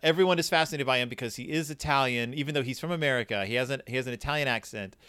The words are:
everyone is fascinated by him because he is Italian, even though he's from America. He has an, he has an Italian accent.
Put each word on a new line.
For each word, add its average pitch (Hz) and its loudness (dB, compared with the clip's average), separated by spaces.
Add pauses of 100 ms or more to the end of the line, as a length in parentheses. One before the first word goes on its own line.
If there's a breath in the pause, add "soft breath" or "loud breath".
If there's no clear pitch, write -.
everyone 175 6
is 165 0
fascinated 156 2
by 127 4
him 123 0
because 117 -6
he - -8
is 156 -2
Italian, 131 0
even 147 -2
though 143 2
he's 123 -4
from 165 -4
America. 123 0
He 110 -2
has 123 0
an, 139 -4
he 120 -4
has 127 0
an 127 -4
Italian 147 -2
accent. 110 -4 (140 soft breath)